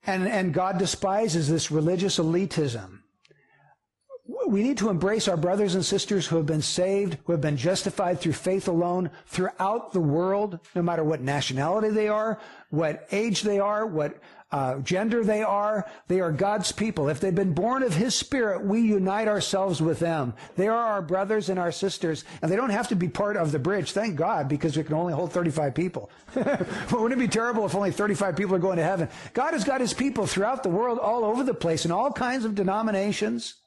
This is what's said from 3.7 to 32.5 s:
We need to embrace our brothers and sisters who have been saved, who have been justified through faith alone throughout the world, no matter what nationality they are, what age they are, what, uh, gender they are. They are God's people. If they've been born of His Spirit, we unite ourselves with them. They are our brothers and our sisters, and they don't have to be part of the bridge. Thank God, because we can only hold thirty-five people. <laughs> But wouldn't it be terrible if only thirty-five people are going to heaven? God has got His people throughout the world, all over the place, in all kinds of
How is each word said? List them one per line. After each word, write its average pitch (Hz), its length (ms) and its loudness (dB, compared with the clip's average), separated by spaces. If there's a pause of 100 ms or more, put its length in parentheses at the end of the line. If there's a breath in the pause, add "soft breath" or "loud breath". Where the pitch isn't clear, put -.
We 208 160 2
need 254 160 2
to 214 100 0
embrace 196 400 0
our 180 80 2
brothers 180 380 2
and 185 100 0
sisters 196 420 0
who 165 100 0
have 160 100 0
been 156 160 0
saved, 190 640 0
who 170 80 0
have 160 100 2
been 147 160 0
justified 180 640 0
through 160 120 0
faith 185 360 -2
alone 175 420 0 (160 loud breath)
throughout 196 680 -2
the 185 80 0
world, 180 600 0 (140)
no 175 80 0
matter 170 220 2
what 151 160 0
nationality 143 680 0
they 214 180 2
are, 214 320 0 (300 loud breath)
what 151 420 -2
age 208 300 0
they 202 160 2
are, 208 280 0
what, 156 320 -2 (320 loud breath)
uh, 135 280 -2
gender 208 460 0
they 214 180 2
are. 208 440 0 (220 loud breath)
They 185 120 2
are 170 120 2
God's 196 400 0
people. 190 360 0
If 147 120 0
they've 190 140 2
been 190 180 4
born 226 300 2
of 226 120 2
His 214 200 2
Spirit, 220 500 0
we 202 160 2
unite 208 480 4
ourselves 190 540 0
with 156 160 2
them. 156 340 0 (240 loud breath)
They 190 120 2
are 233 160 2
our 208 180 0
brothers 190 480 0
and 185 80 0
our 170 140 0
sisters, 170 520 -2 (160 loud breath)
and 160 100 0
they 185 60 2
don't 247 140 0
have 214 180 0
to 214 80 0
be 175 120 2
part 208 280 -2
of 165 160 0
the 151 60 0
bridge. 175 340 0
Thank 202 240 -2
God, 160 320 0
because 147 280 -2
we 156 80 0
can 151 100 -4
only 170 180 0
hold 156 200 -2
thirty-five 151 420 0
people. 160 360 -4 (120)
<laughs> - 120 -20
But - 580 -2
wouldn't 240 280 2
it 262 40 4
be 208 40 2
terrible 226 380 0
if 143 80 -2
only 196 160 2
thirty-five 196 460 0
people 190 180 0
are 185 60 2
going 185 160 0
to 165 80 0
heaven? 170 240 0 (240 loud breath)
God 294 200 0
has 254 120 -2
got 262 160 0
His 240 120 0
people 233 340 0
throughout 220 360 0
the 190 80 0
world, 226 280 0
all 233 260 0
over 226 180 0
the 262 100 0
place, 165 320 0
in 170 60 0
all 220 220 0
kinds 254 320 -2
of 220 100 -2